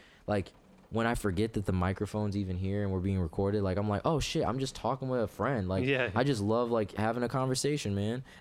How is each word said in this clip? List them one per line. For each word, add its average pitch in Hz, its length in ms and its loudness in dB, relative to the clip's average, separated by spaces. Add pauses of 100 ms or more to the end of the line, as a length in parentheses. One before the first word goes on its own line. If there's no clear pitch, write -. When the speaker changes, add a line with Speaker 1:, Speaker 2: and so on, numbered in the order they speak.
(280)
Speaker 1:
Like, - 240 0 (380)
when 113 180 0
I 117 80 2
forget 104 380 0
that 101 120 -2
the 92 60 0
microphone's 98 640 0
even 92 200 -2
here 98 280 0
and 95 80 0
we're 92 80 0
being 95 180 0
recorded, 98 440 0
like, 92 160 2
I'm 104 100 0
like, 104 160 0
"Oh, 151 160 2
shit, 151 260 0
I'm 127 140 -2
just 131 160 -4
talking 131 320 -2
with 127 140 0
a 101 60 0
friend." 107 400 -2
Like, 98 160 0
Speaker 2:
Yeah. 131 300 2
Speaker 1:
I 117 80 4
just 135 180 2
love, 113 300 2
like, 110 240 0
having 113 300 0
a 120 40 -2
conversation, 131 680 0
man. 113 260 -2 (180)